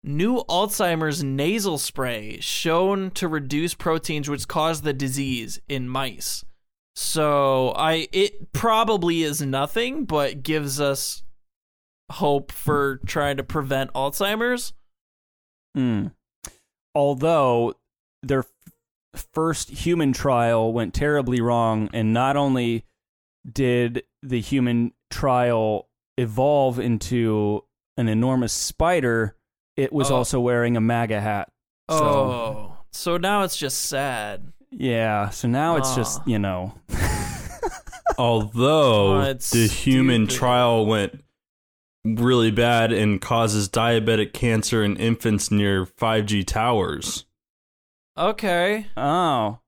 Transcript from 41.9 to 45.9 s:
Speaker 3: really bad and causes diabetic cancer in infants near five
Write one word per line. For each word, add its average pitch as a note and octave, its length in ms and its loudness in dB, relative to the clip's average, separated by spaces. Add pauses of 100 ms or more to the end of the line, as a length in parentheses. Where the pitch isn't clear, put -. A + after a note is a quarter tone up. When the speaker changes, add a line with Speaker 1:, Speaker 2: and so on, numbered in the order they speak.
Speaker 3:
really A2+ 480 4
bad A#2 400 2
and G#2 300 2
causes G#2+ 480 0
diabetic A2+ 640 0
cancer A2+ 500 0
in G2+ 140 0
infants A2+ 540 0
near G2+ 340 2
five A2 400 0